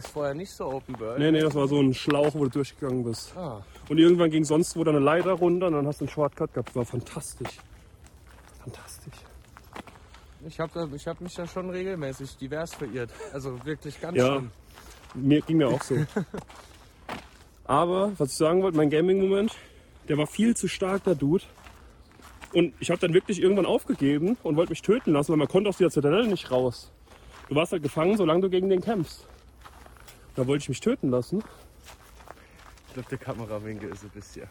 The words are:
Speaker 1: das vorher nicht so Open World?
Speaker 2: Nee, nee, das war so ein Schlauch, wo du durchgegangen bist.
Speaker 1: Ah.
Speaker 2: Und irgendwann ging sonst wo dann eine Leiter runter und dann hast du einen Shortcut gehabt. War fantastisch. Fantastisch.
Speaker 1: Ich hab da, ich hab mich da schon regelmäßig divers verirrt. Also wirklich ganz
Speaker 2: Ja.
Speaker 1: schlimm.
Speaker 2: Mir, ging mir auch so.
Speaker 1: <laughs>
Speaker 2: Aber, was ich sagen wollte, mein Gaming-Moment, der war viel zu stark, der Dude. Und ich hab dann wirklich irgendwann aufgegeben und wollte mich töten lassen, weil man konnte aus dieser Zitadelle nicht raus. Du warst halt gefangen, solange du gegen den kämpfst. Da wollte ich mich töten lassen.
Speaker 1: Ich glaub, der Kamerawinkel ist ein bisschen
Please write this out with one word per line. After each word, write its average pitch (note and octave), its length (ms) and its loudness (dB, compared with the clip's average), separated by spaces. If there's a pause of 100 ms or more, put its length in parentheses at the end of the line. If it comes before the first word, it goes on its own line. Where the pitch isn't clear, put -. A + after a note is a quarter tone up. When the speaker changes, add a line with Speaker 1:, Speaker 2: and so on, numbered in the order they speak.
Speaker 1:
das - 60 -14
vorher C#3+ 260 -4
nicht F3+ 180 -10
so F#3+ 140 -10
Open C3 340 -8
World? A2+ 200 -6
Speaker 2:
Nee, D3+ 120 4
nee, D#3+ 100 4
das D#3 140 2
war C#3 120 2
so C#3+ 120 2
ein C3+ 140 4
Schlauch, D3 400 0
wo D3+ 120 -2
du B2+ 40 0
durchgegangen C3 540 -4
bist. A#2 340 -10
Speaker 1:
Ah. C3 240 -10 (260)
Speaker 2:
Und D3+ 120 0
irgendwann E3+ 320 8
ging D#3 120 4
sonst D#3 320 2
wo E3 80 0
dann D#3 120 4
eine C#3 100 4
Leiter E3+ 280 4
runter F3 340 2
und E3 60 2
dann C#3+ 140 0
hast D3 140 -4
du C#3+ 40 -2
einen C3 60 -6
Shortcut D3+ 420 -2
gehabt. - 220 -6
War B2 100 0
fantastisch. - 720 -10 (1040)
Fantastisch. - 500 -18 (1300)
Speaker 1:
Ich - 120 -12
hab D#3+ 140 -6
da, E3+ 200 -6
ich C#3+ 140 -12
hab E3 120 -8
mich F3 160 -12
da F3 100 -8
schon F#3 240 -8
regelmäßig E3+ 680 -8
divers D3 360 -8
verirrt. B2 380 -8 (220)
Also C3 320 -10
wirklich D3 340 -8
ganz E3 180 -4
Speaker 2:
Ja. B2+ 100 6 (100)
Speaker 1:
schlimm. B2 140 -8 (600)
Speaker 2:
Mir, C#3 280 4
ging D#3+ 160 0
mir D3 100 4
auch B2 160 2
so. C3+ 180 -2
Speaker 1:
<laughs> D3+ 40 -2 (1600)
Speaker 2:
Aber, F3 520 2
was C#3 140 -2
ich - 60 -6
sagen E3 240 4
wollte, F#3 160 0
mein D3+ 120 4
Gaming-Moment, F#3+ 640 2 (540)
der C#3+ 100 0
war D3+ 100 0
viel A3+ 280 2
zu - 120 -2
stark, F#3+ 360 -2
der F3+ 120 2
Dude. C#3+ 280 2 (1080)
Und F3 260 2
ich E3+ 120 -4
hab F3 80 -2
dann E3+ 140 0
wirklich F#3+ 280 0
irgendwann F#3 240 4
aufgegeben E3+ 800 0
und D#3 120 -2
wollte E3 160 2
mich D#3+ 100 -8
töten G3 300 2
lassen, C#3+ 200 2
weil D#3 60 2
man C#3+ 120 2
konnte G3 200 2
aus F3+ 80 -2
dieser E3+ 120 4
Zitadelle D#3 380 2
nicht F#3+ 220 -2
raus. B2+ 420 -2 (580)
Du C#3 60 -2
warst E3+ 180 0
halt D#3+ 100 -2
gefangen, D#3+ 320 2
solange F3 260 2
du F#3+ 80 0
gegen F#3 200 0
den F#3+ 120 2
kämpfst. G3 460 -4 (1080)
Da B2+ 120 -2
wollte C#3+ 160 0
ich - 60 -8
mich B2+ 100 -6
töten - 300 -2
lassen. B2 340 -2 (1400)
Speaker 1:
Ich - 60 -20
glaub, B2+ 160 -12
der C3+ 80 -8
Kamerawinkel G#2+ 720 -10
ist G2 140 -14
ein G2+ 80 -18
bisschen - 400 -18